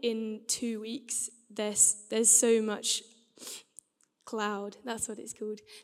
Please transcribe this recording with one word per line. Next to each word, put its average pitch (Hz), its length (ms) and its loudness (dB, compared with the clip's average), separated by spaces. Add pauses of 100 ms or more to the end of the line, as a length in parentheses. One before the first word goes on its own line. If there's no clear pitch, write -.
in 220 440 -2
two 226 340 -2
weeks. - 500 -6 (180)
There's, 208 600 2
there's 226 180 4
so 226 320 8
much 214 420 -2 (1200)
cloud. 208 600 -4
That's 226 240 -6
what 214 100 -10
it's - 140 -12
called. 214 280 -6 (240)